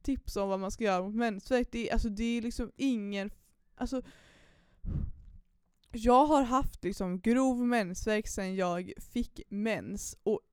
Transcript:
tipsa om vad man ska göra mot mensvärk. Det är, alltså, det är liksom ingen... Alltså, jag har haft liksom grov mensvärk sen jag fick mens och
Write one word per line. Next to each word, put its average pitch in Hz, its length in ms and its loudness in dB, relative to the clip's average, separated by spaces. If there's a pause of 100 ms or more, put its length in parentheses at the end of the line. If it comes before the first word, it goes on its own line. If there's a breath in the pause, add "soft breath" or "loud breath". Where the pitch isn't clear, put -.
tipsa 254 420 -4
om 196 60 -2
vad 190 100 0
man 196 120 -4
ska - 120 -6
göra 185 200 2
mot 208 120 -6
mensvärk. 233 560 0
Det 233 180 -4
är, - 40 0
alltså, 226 160 2
det 208 140 -4
är 233 180 0
liksom 233 340 -6
ingen... 202 560 -2 (440)
Alltså, 254 260 -2 (1900 loud breath)
jag 240 340 6
har 294 180 6
haft 254 400 0
liksom 185 360 -4
grov 247 480 2
mensvärk 214 600 0
sen 190 280 -6
jag 180 360 -2 (220)
fick - 360 -4
mens 202 720 -4
och 214 160 0 (140)